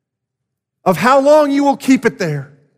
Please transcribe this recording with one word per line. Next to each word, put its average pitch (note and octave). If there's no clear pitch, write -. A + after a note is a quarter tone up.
of F#3
how B3+
long D4
you C#4+
will C#4
keep C4
it -
there, D3